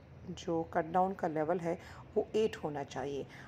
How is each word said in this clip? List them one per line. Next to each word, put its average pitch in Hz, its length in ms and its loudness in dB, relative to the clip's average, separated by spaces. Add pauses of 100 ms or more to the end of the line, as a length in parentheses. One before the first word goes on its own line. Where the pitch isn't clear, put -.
(300)
जो 165 340 0
कट 165 220 2
डाउन 185 280 4
का 190 140 0
लेवल 156 320 2
है, 170 200 0 (360)
वो 214 200 2
एट 220 220 4
होना 147 260 -2
चाहिए। 135 420 -4 (220)